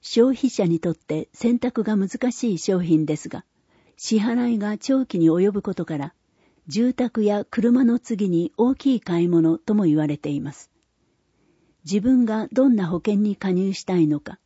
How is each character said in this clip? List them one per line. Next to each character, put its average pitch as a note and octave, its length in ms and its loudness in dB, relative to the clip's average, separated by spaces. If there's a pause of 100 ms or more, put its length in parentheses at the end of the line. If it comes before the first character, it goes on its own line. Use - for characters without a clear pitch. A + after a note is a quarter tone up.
消 A#3+ 280 2
費 C4 200 0
者 G3+ 160 -2
に E3+ 140 2
と E3+ 120 -4
っ D#3+ 40 -4
て - 380 -8
選 A#3+ 260 0
択 B3 240 -4
が G#3+ 140 -2
難 G3 340 -2
し A#3 220 -4
い E3 40 -4
商 F#3 240 -2
品 D#3+ 240 2
で D3+ 100 -2
す - 140 -10
が、 - 160 -14 (520)
支 - 200 -2
払 A#3+ 340 0
い A#3 60 -2
が G#3 200 -4
長 C4+ 280 -2
期 - 140 -6
に E3 100 6
及 F3+ 220 2
ぶ G3 100 -4
こ F#3+ 120 -6
と F3 120 -6
か D#3 120 -8
ら、 C#3 160 -8 (540)
住 A3+ 260 0
宅 A#3 300 -2
や G#3 220 0
車 A#3+ 380 2
の A#3+ 160 2
次 G3+ 300 -4
に E3+ 260 0
大 B3 200 2
き C4 220 0
い - 40 -4
買 E3+ 220 0
い F3 40 2
物 E3 300 4
と G#3+ 180 -2
も G#3 100 2
言 D3+ 120 4
わ D3+ 100 0
れ D3 100 -2
て D3 120 -8
い C#3+ 100 -2
ま C#3+ 140 -8
す。 - 180 -20 (1120)
自 F#3+ 160 -2
分 B3 260 2
が A3 260 -4
ど C4 180 4
ん A#3+ 60 6
な F#3+ 120 0
保 F3 100 -2
険 G#3 180 0
に G3+ 200 0
加 F#3+ 160 -4
入 F#3+ 220 0
し - 100 -12
た F#3 140 -2
い D#3+ 100 4
の D3+ 120 0
か - 260 -16